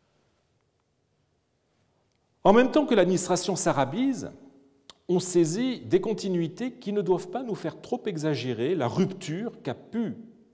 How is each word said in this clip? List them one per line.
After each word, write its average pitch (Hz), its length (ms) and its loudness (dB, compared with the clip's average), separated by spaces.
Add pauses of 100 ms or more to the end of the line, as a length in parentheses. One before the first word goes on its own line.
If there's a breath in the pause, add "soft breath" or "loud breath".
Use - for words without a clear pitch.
(2500)
En 190 80 8
même 247 200 6
temps 302 160 2
que 240 80 4
l'administration 180 600 2
s'arabise, 156 760 0 (760)
on 180 120 4
saisit 180 600 2
des 180 200 2
continuités 190 720 -2
qui - 180 -8
ne 208 100 0
doivent 175 280 0
pas 262 140 -6
nous 220 120 -6
faire - 240 -8
trop - 280 -6
exagérer 143 680 -2
la 123 140 0
rupture 185 760 -4
qu'a 135 140 -6
pu 214 420 -6 (360)